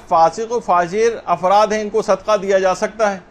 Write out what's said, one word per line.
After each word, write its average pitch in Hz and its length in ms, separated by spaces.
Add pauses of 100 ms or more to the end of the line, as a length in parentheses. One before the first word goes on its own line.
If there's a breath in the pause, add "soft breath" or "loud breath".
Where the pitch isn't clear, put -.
फासिक 170 460
व 233 100
फाजिर 196 560 (120)
अफराद 190 440
हैं 214 80
इनको 214 240
सदका 208 340
दिया 196 220
जा 185 160
सकता 214 320
है? 190 220